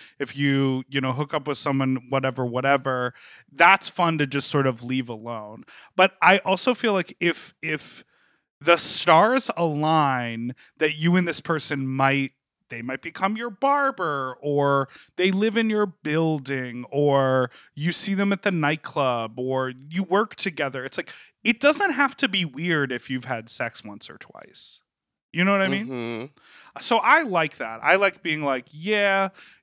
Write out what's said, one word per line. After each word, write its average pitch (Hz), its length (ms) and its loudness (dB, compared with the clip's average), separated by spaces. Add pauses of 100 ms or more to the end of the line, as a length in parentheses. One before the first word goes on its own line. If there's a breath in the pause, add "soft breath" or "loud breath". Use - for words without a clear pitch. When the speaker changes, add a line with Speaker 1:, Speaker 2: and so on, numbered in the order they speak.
(180 loud breath)
Speaker 1:
if 135 180 -6
you, 135 520 2
you 135 120 -2
know, 131 120 -2
hook 139 220 -4
up 147 140 -4
with 143 100 -2
someone, 131 500 0
whatever, 131 380 -2
whatever, 127 680 0 (380 loud breath)
that's 170 360 6
fun 165 300 0
to 147 80 2
just 135 220 -4
sort 139 180 0
of 117 160 -2
leave 123 260 -4
alone. 113 560 -12 (320 loud breath)
But 185 260 4
I 185 160 8
also 196 340 0
feel 226 200 0
like 185 260 -2
if, - 340 -4 (100)
if - 420 -8 (560)
the 165 160 6
stars 196 800 4
align 143 960 0 (240 soft breath)
that 156 180 0
you 170 200 2
and 180 100 2
this 165 140 -2
person 143 460 -4
might, 135 460 0 (380)
they 117 120 -12
might 131 200 -10
become 190 340 -4
your 233 140 -8
barber, 196 880 -2
or 139 480 2 (280 loud breath)
they 185 160 2
live 208 240 0
in 220 140 2
your 214 160 0
building, 139 1040 -2
or 135 600 2 (240 loud breath)
you 160 180 -2
see - 220 2
them 196 180 0
at 190 100 -4
the 202 100 0
nightclub, 135 840 -2
or 131 340 -2 (180)
you 180 140 -2
work 202 320 0
together. 139 480 -4
It's 135 120 -8
like, - 140 -8 (320 loud breath)
it 226 180 0
doesn't 302 320 4
have 269 260 0
to 269 100 0
be 190 160 -2
weird 147 480 -2
if 123 180 -8
you've 127 140 -6
had 117 240 -8
sex - 340 -6
once 104 280 -14
or - 80 -18
twice. - 600 -18 (500)
You 175 140 0
know 196 80 4
what 196 80 2
I 190 80 0
mean? 196 200 -2
Speaker 2:
Mm-hmm. 120 920 -10
Speaker 1:
So 233 180 2
I 285 240 4
like 175 360 -2
that. 113 240 -8
I 160 140 4
like 196 260 0
being 156 200 -4
like, 135 280 -2
"Yeah, 196 580 0 (340 loud breath)